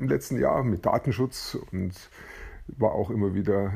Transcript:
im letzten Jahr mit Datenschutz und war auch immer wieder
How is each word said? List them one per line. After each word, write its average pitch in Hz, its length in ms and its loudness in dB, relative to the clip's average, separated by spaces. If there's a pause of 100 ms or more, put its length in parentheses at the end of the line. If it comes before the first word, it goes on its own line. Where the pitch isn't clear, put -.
im 135 80 0
letzten 139 280 0
Jahr 135 280 4
mit 110 200 0
Datenschutz - 720 0 (140)
und 92 220 -2 (760)
war 110 240 2
auch 101 180 0
immer 104 240 2
wieder 98 420 2